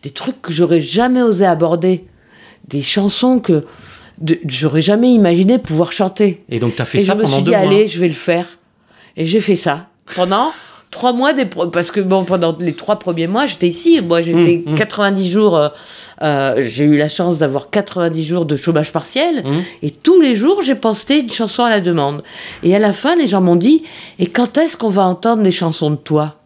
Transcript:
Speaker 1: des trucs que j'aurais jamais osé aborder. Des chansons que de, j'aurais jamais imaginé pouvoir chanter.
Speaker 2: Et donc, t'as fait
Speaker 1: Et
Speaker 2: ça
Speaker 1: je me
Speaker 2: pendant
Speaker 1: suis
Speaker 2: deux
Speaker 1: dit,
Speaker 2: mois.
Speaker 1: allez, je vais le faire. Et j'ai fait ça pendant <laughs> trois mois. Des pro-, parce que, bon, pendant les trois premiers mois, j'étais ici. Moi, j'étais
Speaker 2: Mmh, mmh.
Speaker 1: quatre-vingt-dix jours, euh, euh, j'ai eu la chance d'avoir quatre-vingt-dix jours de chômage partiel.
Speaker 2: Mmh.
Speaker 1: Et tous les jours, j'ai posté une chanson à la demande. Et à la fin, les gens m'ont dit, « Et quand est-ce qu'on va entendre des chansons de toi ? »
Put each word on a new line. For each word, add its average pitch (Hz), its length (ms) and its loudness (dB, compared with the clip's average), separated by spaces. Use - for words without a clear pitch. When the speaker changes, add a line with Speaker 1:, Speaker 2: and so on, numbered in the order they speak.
Speaker 1:
des 143 80 -12
trucs - 320 -10
que 180 100 -8
j'aurais 170 280 2
jamais 247 420 0
osé 196 240 2
aborder. 170 580 0
Des 143 160 -6
chansons 208 560 0
que 156 260 0
de, 160 280 -2
j'aurais 139 340 -2
jamais 220 300 2
imaginé 196 460 4
pouvoir 165 340 -2
chanter. 190 560 -2
Speaker 2:
Et 120 100 -4
donc, 117 160 -2
t'as 127 120 -4
fait - 120 -2
Speaker 1:
Et 202 40 4
Speaker 2:
ça 196 100 2
Speaker 1:
je 202 60 0
me 220 40 0
Speaker 2:
pendant 139 140 0
Speaker 1:
suis - 80 2
Speaker 2:
deux - 80 2
Speaker 1:
dit, 220 40 4
Speaker 2:
mois. 190 120 2
Speaker 1:
allez, 202 180 4
je 170 140 -6
vais 180 80 2
le 156 60 -2
faire. 175 320 -2
Et 160 100 -4
j'ai 180 140 2
fait 202 140 2
ça 170 320 -4
pendant 196 340 0
<laughs> - 200 -20
trois 247 220 -2
mois. 262 200 0
Des 262 140 0
pro-, 175 220 -6
parce 170 240 -4
que, 208 80 -2
bon, 190 240 0
pendant 170 340 -2
les 170 140 -2
trois 208 260 -4
premiers 165 300 -4
mois, 226 180 -2
j'étais 185 220 -2
ici. 320 320 2
Moi, 170 220 0
j'étais 170 440 2
Speaker 2:
Mmh, 147 60 -4
mmh. - 40 0
Speaker 1:
quatre-vingt-dix 196 540 0
jours, 202 260 2
euh, 147 120 2
euh, 139 320 0
j'ai 117 200 -2
eu 151 120 4
la 147 120 2
chance 170 320 -2
d'avoir 143 280 -2
quatre-vingt-dix 170 560 -4
jours 170 220 -2
de 147 100 -2
chômage 165 360 -2
partiel. 294 520 -2
Speaker 2:
Mmh. 131 60 -4
Speaker 1:
Et 147 80 -4
tous 349 300 4
les 262 160 4
jours, 339 260 0
j'ai 262 140 0
posté 220 420 0
une 247 140 -4
chanson 226 320 -2
à 240 60 2
la 214 100 2
demande. 147 420 -2
Et 175 120 4
à 202 40 4
la 208 140 2
fin, 311 240 0
les 320 100 2
gens 196 140 0
m'ont 175 160 4
dit, « 277 260 4
Et 180 80 0
quand - 280 -2
est-ce 311 200 0
qu'on 226 120 -2
va 196 140 2
entendre 214 400 0
des 196 80 4
chansons 165 400 -2
de 151 60 -2
toi ? » 151 500 -2